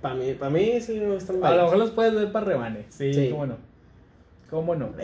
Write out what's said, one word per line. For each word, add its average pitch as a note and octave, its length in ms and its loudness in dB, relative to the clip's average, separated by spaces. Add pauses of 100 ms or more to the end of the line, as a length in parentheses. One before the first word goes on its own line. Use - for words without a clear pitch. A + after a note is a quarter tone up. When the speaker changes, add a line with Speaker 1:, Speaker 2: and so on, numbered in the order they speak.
Speaker 1:
Pa' C3 140 -6
mí, C3 200 -4
pa' C3+ 160 -6
mí A3 300 2
sí A3+ 200 -6
me G#3 140 0
gustan F#3 220 -6
Speaker 2:
A - 20 0
lo F3+ 40 -2
Speaker 1:
varias. F3 220 6
Speaker 2:
mejor F3 140 4
los A3 120 2
puedes A3+ 240 2
ver G#3 180 0
para G#3+ 140 -2
rebanes, A#2 440 -2
sí, C#3 220 -2
Speaker 1:
Sí. C#3 180 2
Speaker 2:
cómo D3 160 -4
no. A#2 100 -6 (920)
¿Cómo E3 280 -2
no? A2+ 140 -4 (140)